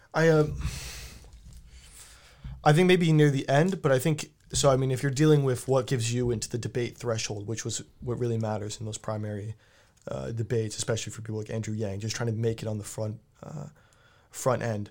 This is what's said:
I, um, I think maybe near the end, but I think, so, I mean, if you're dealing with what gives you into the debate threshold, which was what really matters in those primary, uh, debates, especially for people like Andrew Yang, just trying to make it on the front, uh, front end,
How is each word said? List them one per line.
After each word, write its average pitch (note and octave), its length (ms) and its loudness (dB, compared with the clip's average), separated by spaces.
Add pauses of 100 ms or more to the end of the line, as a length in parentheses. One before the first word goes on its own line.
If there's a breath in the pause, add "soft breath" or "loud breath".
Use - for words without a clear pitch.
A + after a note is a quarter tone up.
(140 soft breath)
I, D#3+ 160 4
um, D3+ 260 4 (2000 loud breath)
I D3+ 100 8
think F3+ 140 6
maybe F3 240 6
near D3+ 180 8
the C3+ 180 0
end, E3 340 2
but C#3+ 100 2
I B2+ 80 4
think, D3+ 320 -2 (220)
so, - 180 4
I C3 60 6
mean, C3+ 140 0
if A#2+ 120 -4
you're C#3+ 80 0
dealing D3 320 6
with B2+ 240 0
what C3 200 2
gives A#2 260 0
you B2 180 0
into A2 180 -4
the B2 80 -4
debate A#2 400 -6
threshold, A2 500 -4
which A2+ 160 -6
was - 180 -6 (200)
what A#2+ 180 -4
really A#2 180 0
matters G#2+ 420 -4
in A2 60 -10
those G#2+ 120 -8
primary, G#2+ 580 -8 (520 soft breath)
uh, C3 240 -8
debates, A2+ 460 -4
especially A2 340 -4
for - 100 -14
people A2 160 -8
like G#2+ 120 -10
Andrew A2 260 -6
Yang, G2+ 260 -4
just A2 140 -6
trying A#2+ 140 -4
to A2+ 60 -2
make A2+ 260 -2
it A2 60 -6
on G#2+ 100 -4
the G2+ 60 -8
front, A2 360 -8 (240)
uh, - 240 -12 (640 soft breath)
front A#2+ 320 0
end, G#2 280 -4